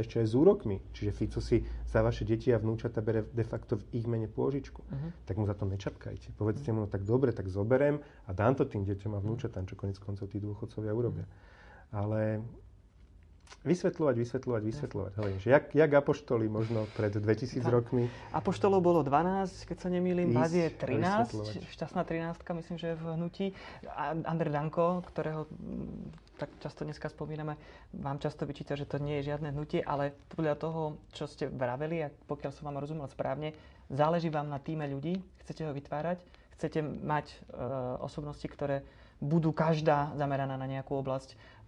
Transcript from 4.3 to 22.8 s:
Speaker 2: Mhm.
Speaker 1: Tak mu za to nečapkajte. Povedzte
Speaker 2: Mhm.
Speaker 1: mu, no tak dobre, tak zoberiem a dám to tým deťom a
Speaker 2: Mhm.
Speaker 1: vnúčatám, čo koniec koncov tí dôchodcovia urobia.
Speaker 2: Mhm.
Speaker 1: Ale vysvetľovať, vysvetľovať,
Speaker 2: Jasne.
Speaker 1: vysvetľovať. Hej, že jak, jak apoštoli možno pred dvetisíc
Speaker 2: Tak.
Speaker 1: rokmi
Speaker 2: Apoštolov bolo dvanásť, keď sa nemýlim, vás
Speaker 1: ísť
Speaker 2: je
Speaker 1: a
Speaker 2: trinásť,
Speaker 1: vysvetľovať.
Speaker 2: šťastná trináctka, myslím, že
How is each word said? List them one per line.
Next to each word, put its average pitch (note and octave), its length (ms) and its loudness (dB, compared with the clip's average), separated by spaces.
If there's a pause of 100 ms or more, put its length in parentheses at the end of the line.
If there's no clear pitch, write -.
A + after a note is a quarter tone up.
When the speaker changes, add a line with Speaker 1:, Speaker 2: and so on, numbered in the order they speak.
Speaker 2:
Mhm. C#3+ 220 -6 (180)
Speaker 1:
Tak F#2+ 160 -4
mu G#2 80 2
za G2+ 80 0
to G#2 80 -2
nečapkajte. G2 720 -6
Povedzte A2 320 0
Speaker 2:
Mhm. A2 60 2
Speaker 1:
mu, A2 100 2
no - 20 -2
tak G2 140 -4
dobre, A#2+ 320 4
tak F#2+ 160 -4
zoberiem C3 480 4 (300)
a - 40 -6
dám G#2+ 220 4
to C3 160 2
tým G2+ 160 -2
deťom G2+ 260 -4
a G2+ 80 -2
Speaker 2:
Mhm. G2 60 -2
Speaker 1:
vnúčatám, A2 400 -4
čo F#2+ 80 -10
koniec G2 240 -6
koncov G2+ 320 -8
tí G#2 80 -6
dôchodcovia G#2 560 -4
urobia. A#2 320 -2
Speaker 2:
Mhm. - 80 -14 (580)
Speaker 1:
Ale G#2+ 280 0 (1400)
vysvetľovať, E3 540 2
vysvetľovať, A#2+ 480 0
Speaker 2:
Jasne. A2 100 0
Speaker 1:
vysvetľovať. G2+ 380 -6 (100)
Hej, G2+ 100 0 (120)
že G#2 100 -2
jak, D3 120 8 (100)
jak D3 160 8
apoštoli C#3 580 4
možno A2 380 0 (100)
pred G#2+ 160 2
dvetisíc A2 480 2
Speaker 2:
Tak. A#2+ 80 2
Speaker 1:
rokmi A#2+ 380 4 (260)
Speaker 2:
Apoštolov G3 480 4
bolo E3+ 240 6
dvanásť, F3+ 640 2
keď F3+ 80 -6
sa F3+ 140 -4
nemýlim, F3+ 420 2
vás E3 160 4
Speaker 1:
ísť F3 80 2
Speaker 2:
je E3+ 80 6
Speaker 1:
a D3+ 160 -2
Speaker 2:
trinásť, G3+ 540 2
Speaker 1:
vysvetľovať. F#3 340 -6
Speaker 2:
šťastná - 380 -4
trináctka, E3 500 -4
myslím, E3 220 -8
že E3+ 100 -4